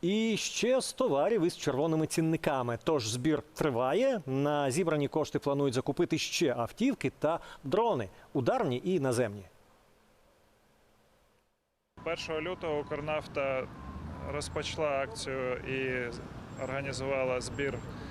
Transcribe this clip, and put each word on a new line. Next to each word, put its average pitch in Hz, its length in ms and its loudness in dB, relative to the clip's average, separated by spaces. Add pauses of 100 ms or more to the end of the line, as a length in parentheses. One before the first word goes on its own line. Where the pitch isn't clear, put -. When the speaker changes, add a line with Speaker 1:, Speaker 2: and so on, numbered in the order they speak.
Speaker 1:
і 214 360 2
ще 247 440 2
з - 120 -6
товарів 196 520 4
із - 120 0
червоними 156 500 2
цінниками. 151 760 2
Тож 143 240 2
збір 135 360 0 (100)
триває. 160 720 2
На 139 460 2
зібрані 151 360 2
кошти 151 320 0
планують 139 340 2
закупити 147 440 2
ще 135 400 2
автівки 143 640 0
та 156 200 2 (240)
дрони, 147 460 2 (240)
ударні 143 500 2
і 180 160 2
наземні. 117 440 2 (2500)
Speaker 2:
Першого 160 380 -4
лютого 165 380 -2
«Укрнафта» 143 840 -2 (720)
розпочала 147 560 -2
акцію 135 640 -2
і 127 560 -2 (540)
організувала 131 760 -2
збір 139 320 -2 (380)